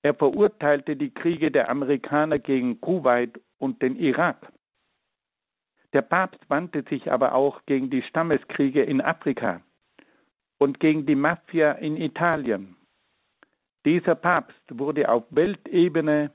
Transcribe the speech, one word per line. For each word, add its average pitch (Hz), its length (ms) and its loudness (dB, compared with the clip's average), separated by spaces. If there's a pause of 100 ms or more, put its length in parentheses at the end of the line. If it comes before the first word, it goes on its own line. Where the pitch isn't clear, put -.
Er 143 100 2
verurteilte 147 800 2
die 135 160 -6
Kriege 160 400 -2
der 127 180 2
Amerikaner 143 680 0
gegen 127 400 -2
Kuwait 123 640 0 (160)
und 131 240 -6
den 131 140 -2
Irak. - 580 -2 (1400)
Der 139 100 2
Papst 185 460 -2
wandte 151 380 -2
sich - 240 -4
aber 127 220 2
auch 135 320 0
gegen 135 240 0
die 127 140 -2
Stammeskriege 143 800 0
in 131 180 0
Afrika 123 600 -4 (960)
und 139 200 0
gegen 156 260 2
die 147 100 2
Mafia 156 580 0
in 156 240 -6
Italien, 143 760 -4 (1120)
dieser 170 280 2
Papst 170 440 -2 (100)
wurde 139 400 -2
auf 117 200 2
Weltebene 156 1040 0